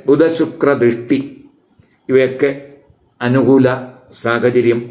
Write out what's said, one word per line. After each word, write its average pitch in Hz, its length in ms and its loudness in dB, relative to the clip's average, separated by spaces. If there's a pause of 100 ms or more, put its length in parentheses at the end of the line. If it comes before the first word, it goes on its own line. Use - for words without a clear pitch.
ബുധശുക്ര 151 640 0
ദൃഷ്ടി, 120 460 0 (920)
ഇവയൊക്കെ 131 420 0 (720)
അനുകൂല 127 480 2 (540)
സാഹചര്യം 117 580 0 (100)